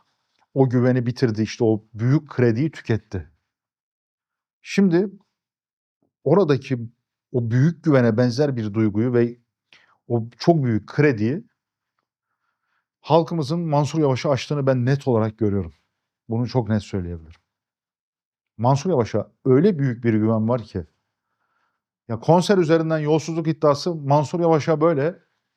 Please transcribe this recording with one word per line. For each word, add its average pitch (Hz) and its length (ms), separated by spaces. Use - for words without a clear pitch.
o 135 140
güveni 123 380
bitirdi. 113 360
İşte 110 220
o 110 200
büyük 131 340
krediyi 123 420
tüketti. 98 600
Şimdi 196 480
oradaki 139 680
o 117 180
büyük 139 340
güvene 123 320
benzer 123 400
bir 107 180
duyguyu 110 380
ve 120 240
o 117 200
çok 165 260
büyük 110 220
krediyi 139 580
halkımızın 160 600
Mansur 151 380
Yavaş'a 143 320
açtığını 143 360
ben 127 200
net 139 220
olarak 110 300
görüyorum. 98 360
Bunu 113 200
çok 117 200
net 107 140
söyleyebilirim. 85 580
Mansur 139 300
Yavaş'a 117 420
öyle 156 340
büyük 123 260
bir 113 100
güven 110 340
var 120 140
ki, 92 240
ya 117 120
konser 180 380
üzerinden 160 400
yolsuzluk 156 500
iddiası 147 460
Mansur 147 460
Yavaş'a 160 400
böyle 165 380